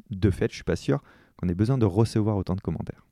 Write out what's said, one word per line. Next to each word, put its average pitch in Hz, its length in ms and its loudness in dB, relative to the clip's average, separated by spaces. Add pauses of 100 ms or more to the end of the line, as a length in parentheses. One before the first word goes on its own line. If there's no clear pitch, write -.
de 98 220 2
fait, 107 200 -2
je - 40 -14
suis - 80 -14
pas 85 140 0
sûr 139 240 -2 (360)
qu'on 90 120 -2
ait 87 60 0
besoin 110 220 2
de 110 80 4
recevoir 107 520 2
autant 92 180 -2
de 95 60 -6
commentaires. - 500 -8